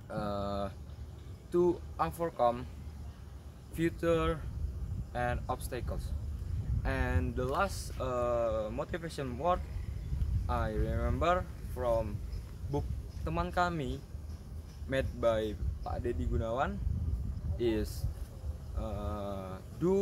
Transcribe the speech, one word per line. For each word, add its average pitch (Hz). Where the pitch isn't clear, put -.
uh, 101
to 175
overcome 147
future 165
and 123
obstacles. -
And 127
the 127
last, 170
uh, 120
motivation 147
word 175
I 113
remember 120
from 113
book 143
Teman 170
Kami 156
made 131
by 110
Pak -
Deddy 120
Gunawan 127
is, 110
uh, 101
do 180